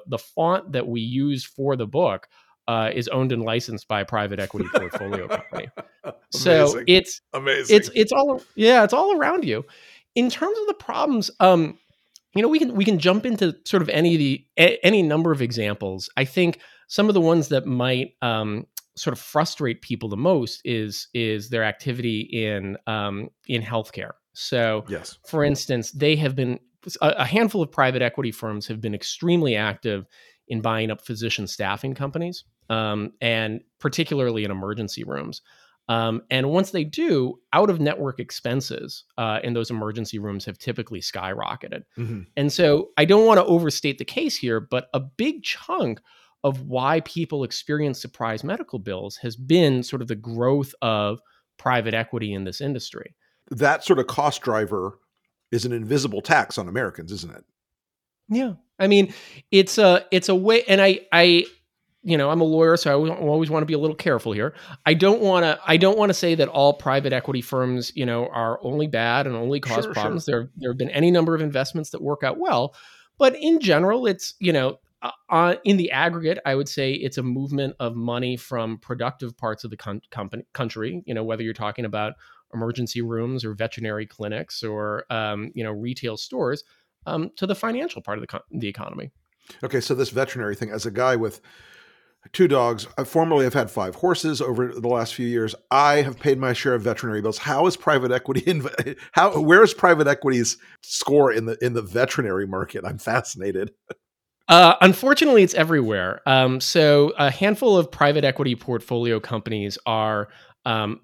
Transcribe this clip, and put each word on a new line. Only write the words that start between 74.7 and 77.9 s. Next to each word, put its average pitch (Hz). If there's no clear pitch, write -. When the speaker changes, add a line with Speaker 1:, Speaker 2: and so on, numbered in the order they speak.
Speaker 1:
uh, -
uh, 175
in 202
the 175
aggregate, 160
I 135
would 139
say 135
it's 139
a 131
movement 139
of 117